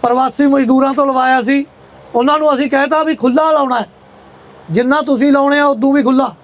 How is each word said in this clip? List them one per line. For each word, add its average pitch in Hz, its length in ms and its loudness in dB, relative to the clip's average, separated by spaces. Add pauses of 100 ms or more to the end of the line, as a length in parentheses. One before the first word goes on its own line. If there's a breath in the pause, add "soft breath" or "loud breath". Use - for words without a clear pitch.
ਪ੍ਰਵਾਸੀ 262 440 0
ਮਜ਼ਦੂਰਾਂ 269 480 2
ਤੋਂ 277 120 0
ਲਵਾਇਆ 262 360 0
ਸੀ, 277 240 -2 (480)
ਉਹਨਾਂ 269 240 0
ਨੂੰ 302 160 2
ਅਸੀਂ 269 160 -2
ਕਹਿਤਾ 294 320 0
ਵੀ 320 120 -2
ਖੁੱਲ੍ਹਾ 302 380 0
ਲਾਉਣਾ 262 280 -2
ਹੈ, 196 60 -8 (840)
ਜਿੰਨਾ 247 320 0
ਤੁਸੀਂ 277 300 0
ਲਾਉਣੇ 277 260 2
ਆ 294 60 0
ਉਦੋਂ 277 280 0
ਵੀ 285 100 2
ਖੁੱਲ੍ਹਾ। 254 420 0